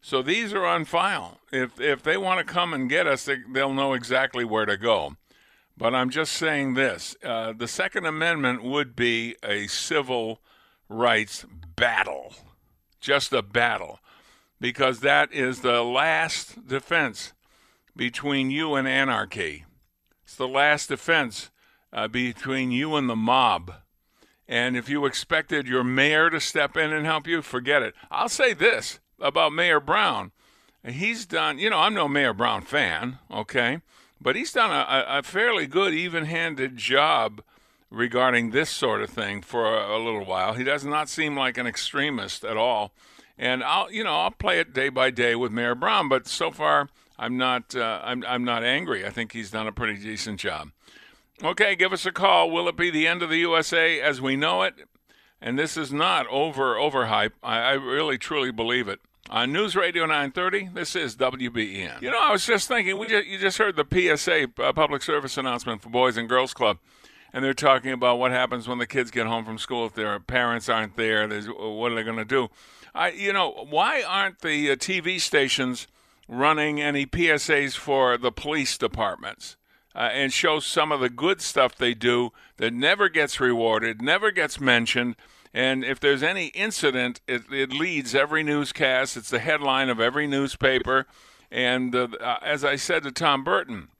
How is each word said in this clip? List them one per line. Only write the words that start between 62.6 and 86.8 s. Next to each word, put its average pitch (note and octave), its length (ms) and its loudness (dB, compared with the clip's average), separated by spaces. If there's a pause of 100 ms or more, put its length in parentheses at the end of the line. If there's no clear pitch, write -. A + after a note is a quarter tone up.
thinking, G3 300 0
we G#3+ 80 -6
ju-, G#3+ 160 2
you G3 160 -6
just F#3+ 220 0
heard G3+ 160 2
the D3+ 100 0
P F3+ 240 2
S D3+ 180 2
A, D#3+ 200 2 (100)
uh, C3 160 2
public D3 300 2
service D3 340 -2
announcement B2 460 -4
for A#2 60 -18
Boys B2 280 4
and A#2 100 -4
Girls B2+ 260 2
Club, G#2 260 2 (540)
and C3 100 -4
they're C3+ 100 2
talking C3+ 380 4
about B2 260 4
what B2+ 140 2
happens B2 360 0
when B2 100 -4
the A#2+ 100 -2
kids B2 240 0
get A2+ 160 0
home A2+ 180 -2
from A2 140 -8
school A#2+ 260 -4
if G#2+ 80 -8
their G#2 260 -2
parents A#2+ 500 0
aren't A2 260 0
there. A2 320 2
There's, G#2 180 -6
what A2 460 -4
are A#2 40 -4
they A2+ 80 -4
gonna A2+ 220 -6
do? B2 220 0 (480)
I, F3 140 2
you G3 240 -4
know, E3 360 0
why A3 320 2
aren't F#3+ 380 -2
the, D3 320 0
uh, C#3 80 4
T F#3 220 -2
V F3+ 180 -4
stations C3+ 680 0 (400)
running D3 540 2
any C#3+ 240 0
P E3+ 240 0
S D3+ 200 2
As C#3+ 260 2
for C3 420 2
the A#2+ 140 0
police C#3+ 460 -4
departments, - 800 -4 (360)
uh, A#2 200 -2
and C3+ 180 0
show D#3 300 2
some D#3 320 0
of C3+ 80 0
the B2+ 80 2
good D3+ 320 -2
stuff - 340 2
they A#2+ 180 0
do A#2+ 360 0 (260)
that A2+ 160 0
never F3 380 2
gets D3+ 320 0
rewarded, A2+ 600 2
never F#3+ 300 2
gets E3 260 -2
mentioned? B2 600 2 (360)
And C3 300 0
if C3 160 -4
there's C#3+ 220 4
any F3 260 -2
incident, C3 800 0